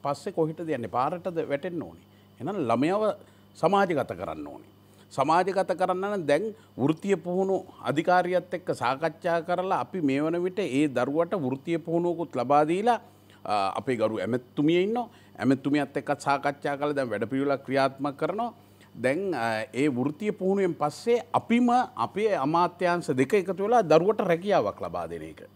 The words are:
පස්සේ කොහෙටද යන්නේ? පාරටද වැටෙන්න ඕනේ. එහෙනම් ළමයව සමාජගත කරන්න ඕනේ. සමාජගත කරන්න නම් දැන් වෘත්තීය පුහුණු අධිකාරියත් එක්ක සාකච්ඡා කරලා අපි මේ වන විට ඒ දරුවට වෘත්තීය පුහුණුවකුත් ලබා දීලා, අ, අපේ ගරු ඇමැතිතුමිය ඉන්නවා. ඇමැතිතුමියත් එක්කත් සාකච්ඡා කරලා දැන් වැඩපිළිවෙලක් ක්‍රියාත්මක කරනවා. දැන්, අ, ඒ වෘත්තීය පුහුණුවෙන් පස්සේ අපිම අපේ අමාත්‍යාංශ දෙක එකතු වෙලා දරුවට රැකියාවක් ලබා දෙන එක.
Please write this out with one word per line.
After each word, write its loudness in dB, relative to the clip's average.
පස්සේ -4
කොහෙටද -2
යන්නේ? -4
පාරටද -2
වැටෙන්න -4
ඕනේ. -14
එහෙනම් -6
ළමයව 2
සමාජගත 2
කරන්න -8
ඕනේ. -16
සමාජගත 0
කරන්න 0
නම් -4
දැන් 4
වෘත්තීය 0
පුහුණු 0
අධිකාරියත් 0
එක්ක -8
සාකච්ඡා -2
කරලා 0
අපි -6
මේ 2
වන 0
විට -4
ඒ 0
දරුවට 0
වෘත්තීය -2
පුහුණුවකුත් -2
ලබා 4
දීලා, 2
අ, -2
අපේ -2
ගරු 0
ඇමැතිතුමිය 0
ඉන්නවා. -2
ඇමැතිතුමියත් 0
එක්කත් -4
සාකච්ඡා -2
කරලා -2
දැන් -2
වැඩපිළිවෙලක් -2
ක්‍රියාත්මක 0
කරනවා. -4
දැන්, -2
අ, -2
ඒ 0
වෘත්තීය -2
පුහුණුවෙන් 0
පස්සේ 0
අපිම 2
අපේ -2
අමාත්‍යාංශ 0
දෙක 2
එකතු 0
වෙලා 4
දරුවට 6
රැකියාවක් 0
ලබා -6
දෙන -10
එක. -14